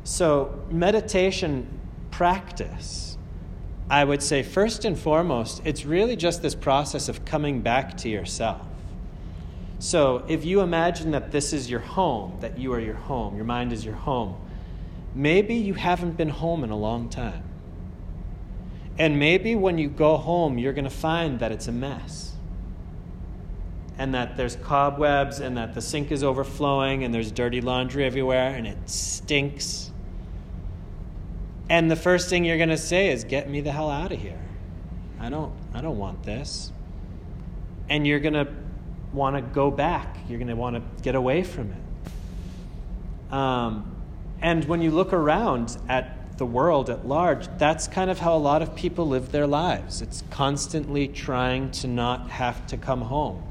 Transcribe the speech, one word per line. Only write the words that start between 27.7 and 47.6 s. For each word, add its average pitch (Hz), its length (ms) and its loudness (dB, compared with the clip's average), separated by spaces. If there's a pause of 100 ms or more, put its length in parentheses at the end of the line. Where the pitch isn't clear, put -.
everywhere, 131 520 2
and 113 100 -4
it 104 200 -6
stinks. - 1080 -2 (1800)
And 165 220 6
the 160 60 6
first 180 320 4
thing 175 160 4
you're 165 140 4
gonna 160 180 4
say 175 340 4
is, 120 120 0
"Get 131 260 -2
me 143 120 -2
the 143 100 -2
hell 151 200 0
out 170 220 -2
of - 60 -4
here. - 220 -8 (800)
I 113 80 -4
don't, 147 240 -4 (220)
I 113 60 -4
don't 143 180 -2
want 92 260 -6
this." - 480 -6 (1160)
And 147 180 2
you're 147 120 6
gonna 147 300 2 (640)
wanna 139 300 2
go 139 280 2
back. 147 460 0 (120)
You're 117 120 -4
gonna 120 160 -2
wanna 120 260 -2 (200)
get 127 120 2
away 135 300 4
from 104 260 -4
it. - 1600 -8
Um, 123 600 0 (480)
and 165 220 4
when 170 180 2
you 160 80 4
look 180 220 4
around 151 640 4 (100)
at - 480 -2
the 135 80 0
world 127 460 4
at 98 160 -4
large, 147 400 4 (120)
that's 156 280 4